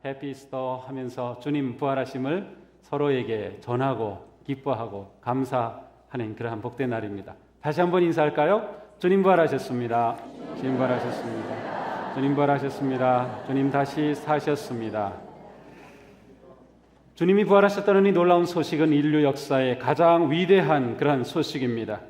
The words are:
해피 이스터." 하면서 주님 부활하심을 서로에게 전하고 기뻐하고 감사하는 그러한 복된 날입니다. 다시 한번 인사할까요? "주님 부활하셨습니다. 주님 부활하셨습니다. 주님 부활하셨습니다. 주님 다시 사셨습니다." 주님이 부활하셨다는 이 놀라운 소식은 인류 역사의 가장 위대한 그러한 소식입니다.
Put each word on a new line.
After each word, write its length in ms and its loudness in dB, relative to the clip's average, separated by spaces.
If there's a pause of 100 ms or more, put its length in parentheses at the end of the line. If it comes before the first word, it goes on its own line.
해피 280 -8
이스터." 560 -8
하면서 520 -8
주님 380 -4
부활하심을 720 -2 (340)
서로에게 800 -2
전하고 800 -4
기뻐하고 800 -6
감사하는 1120 -4
그러한 260 -8
복된 280 -4
날입니다. 460 -8 (260)
다시 180 -2
한번 220 2
인사할까요? 720 2 (240)
"주님 240 4
부활하셨습니다. 960 2 (380)
주님 220 -4
부활하셨습니다. 1400 -4
주님 180 0
부활하셨습니다. 1120 0
주님 240 0
다시 460 0
사셨습니다." 1000 -4 (2000)
주님이 320 4
부활하셨다는 640 4
이 60 4
놀라운 340 4
소식은 460 0
인류 300 4
역사의 540 0
가장 540 4
위대한 680 2
그러한 260 2
소식입니다. 760 -4 (100)